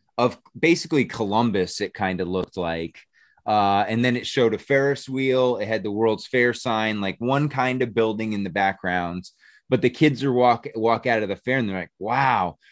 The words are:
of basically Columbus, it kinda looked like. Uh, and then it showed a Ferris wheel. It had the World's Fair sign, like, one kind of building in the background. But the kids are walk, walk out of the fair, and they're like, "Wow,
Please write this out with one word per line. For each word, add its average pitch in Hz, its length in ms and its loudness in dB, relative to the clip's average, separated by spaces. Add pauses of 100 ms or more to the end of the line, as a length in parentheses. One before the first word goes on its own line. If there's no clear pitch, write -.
(180)
of 120 200 0 (180)
basically 156 500 2
Columbus, 101 760 0
it 98 140 -6
kinda 92 320 -2
looked 90 320 -4
like. 82 420 -6 (460)
Uh, 101 420 2
and 113 160 0
then 123 120 2
it 101 100 -6
showed 117 280 2
a 101 40 -2
Ferris 139 500 0
wheel. 131 480 0
It 101 100 -4
had 110 160 -2
the 104 80 -4
World's 110 360 0
Fair 123 260 2
sign, 110 480 -2
like, 95 180 -4
one 139 300 0
kind 127 340 -2
of 113 120 -4
building 110 400 0
in 101 100 -4
the 92 60 -6
background. 90 760 -2 (460)
But 127 100 2
the 123 100 4
kids 139 320 2
are 135 100 0
walk, 120 340 2 (100)
walk 113 300 0
out 113 160 2
of 98 80 -2
the 95 60 -6
fair, 127 200 -2
and 120 100 0
they're 95 140 -4
like, 82 180 -12
"Wow, 110 600 0 (140)